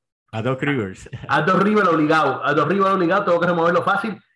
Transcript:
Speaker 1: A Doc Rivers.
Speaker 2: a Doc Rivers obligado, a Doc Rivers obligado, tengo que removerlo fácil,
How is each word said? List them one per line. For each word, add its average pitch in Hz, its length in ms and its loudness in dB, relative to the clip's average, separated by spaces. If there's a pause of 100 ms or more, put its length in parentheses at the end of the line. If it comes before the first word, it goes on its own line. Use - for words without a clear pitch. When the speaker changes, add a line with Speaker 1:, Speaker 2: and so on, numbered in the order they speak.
(320)
Speaker 1:
A 110 100 -6
Doc 131 180 -4
Rivers. 127 480 -4 (200)
Speaker 2:
a 147 140 0
Doc 175 200 2
Rivers 208 260 2
obligado, 151 560 2
a 139 80 0
Doc 147 160 0
Rivers 190 260 2
obligado, 185 300 0
tengo 175 160 2
que 175 60 0
removerlo 170 360 2
fácil, 196 380 -2 (160)